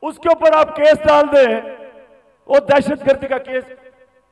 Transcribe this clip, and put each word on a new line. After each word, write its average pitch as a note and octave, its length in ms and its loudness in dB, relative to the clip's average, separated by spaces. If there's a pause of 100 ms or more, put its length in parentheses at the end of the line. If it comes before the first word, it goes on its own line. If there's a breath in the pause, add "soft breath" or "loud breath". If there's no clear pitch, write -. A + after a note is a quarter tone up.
उसके D#4 260 -8
ऊपर E4 260 2
आप D#4 160 0
केस D4+ 280 2
डाल D4+ 240 2
दें, C4+ 380 2 (880)
वो C#4 120 2
दहशतगर्दी C#4 680 -2
का C4 120 -6
केस, B3+ 260 -8 (680)